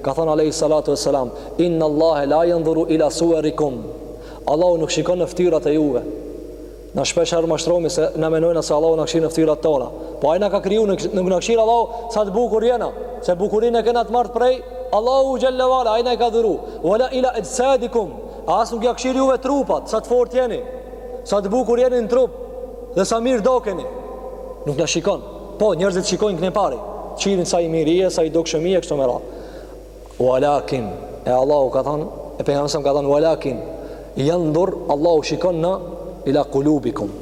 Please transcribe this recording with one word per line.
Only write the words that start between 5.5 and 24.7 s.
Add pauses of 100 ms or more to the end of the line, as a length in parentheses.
e
juve. (920)
Na
shpesh
herë
mashtrohemi
se
na
menojnë
se
Allahu
na
shikon
në
fytyrat
tona. (340)
Po
ai
na
ka
kriju,
nuk,
nuk
na
shikon
Allahu
sa
të
bukur
jena, (320)
se
bukurinë
e
kena
të
marrë
prej (320)
Allahu
xhallahu (100)
ala,
ai
na
e
ka
dhuru. (240)
"Wala
ila
ajsadikum", (380)
as
nuk
ja
kshir
juve
trupat,
sa
të
fort
jeni, (640)
sa
të
bukur
jeni
në
trup, (640)
dhe
sa
mirë
dokeni. (800)
Nuk